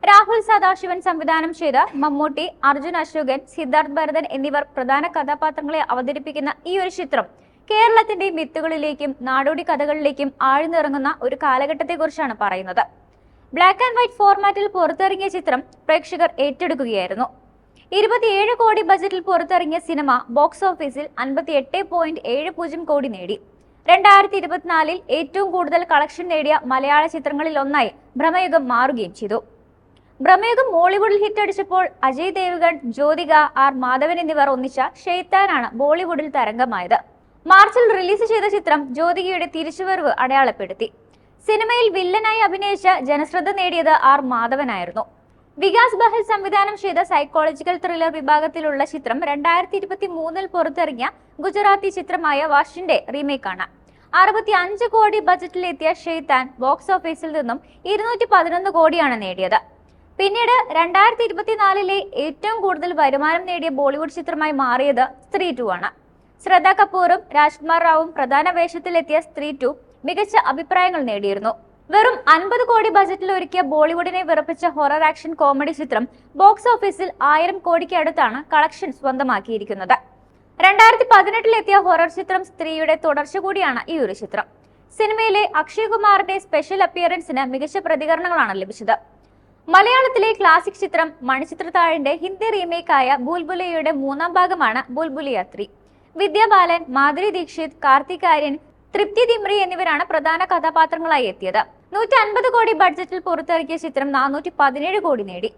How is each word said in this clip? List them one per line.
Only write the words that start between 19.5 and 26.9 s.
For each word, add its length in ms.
സിനിമ 460
ബോക്സ് 340
ഓഫീസിൽ 380
അൻപത്തിയെട്ട് 680
പോയിന്റ് 360
ഏഴ് 240
പൂജ്യം 400
കോടി 180
നേടി. 320
രണ്ടായിരത്തി 520
ഇരുപത്തിനാലിൽ 600
ഏറ്റവും 400
കൂടുതൽ 420
കളക്ഷൻ 360
നേടിയ 320
മലയാള 340